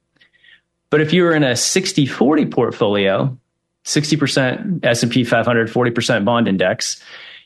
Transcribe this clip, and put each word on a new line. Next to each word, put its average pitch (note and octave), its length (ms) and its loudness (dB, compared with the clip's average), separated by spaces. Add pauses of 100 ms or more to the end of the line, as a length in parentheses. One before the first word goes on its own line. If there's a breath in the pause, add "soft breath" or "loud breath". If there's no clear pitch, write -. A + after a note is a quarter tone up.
(920 soft breath)
But D3+ 100 2
if D3+ 120 -2
you F3+ 100 4
were E3+ 100 2
in D3+ 100 2
a B2 120 0
sixty F#3 500 0
forty C#3+ 400 0
portfolio, A2 880 0 (480)
sixty D3+ 320 -2
percent C#3+ 680 -2
S A#2+ 160 2
and A#2+ 100 0
P B2+ 120 2
five A#2 240 0
hundred, A2+ 240 2
forty B2 200 0
percent A#2 340 0
bond A#2 220 2
index, F#2+ 560 -2 (420 loud breath)